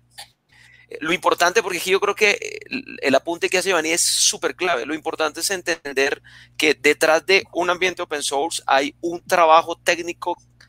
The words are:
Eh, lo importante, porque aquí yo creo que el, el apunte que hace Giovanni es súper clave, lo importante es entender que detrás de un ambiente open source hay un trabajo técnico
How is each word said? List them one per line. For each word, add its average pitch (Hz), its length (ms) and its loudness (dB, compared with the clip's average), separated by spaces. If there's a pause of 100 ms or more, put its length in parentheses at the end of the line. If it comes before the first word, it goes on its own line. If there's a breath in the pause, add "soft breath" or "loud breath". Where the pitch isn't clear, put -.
(880 loud breath)
Eh, - 120 -14
lo 165 120 -2
importante, 175 500 2
porque 180 160 -6
aquí 185 120 -2
yo 190 80 2
creo 202 140 0
que - 460 -2 (100)
el, - 320 -10
el 135 140 2
apunte 170 340 -4
que 185 80 0
hace 180 120 -2
Giovanni 160 220 0
es 170 140 0
súper - 500 -2
clave, 156 300 -2
lo 147 80 -6
importante 156 460 -4
es 165 100 -4
entender 165 720 -2 (360 loud breath)
que 156 160 2
detrás 156 520 2
de 190 280 2
un 175 160 -2
ambiente 180 320 -2
open 151 200 -6
source 143 460 -4
hay 143 340 0
un 170 240 -6
trabajo 165 520 6
técnico 170 600 -4 (320 soft breath)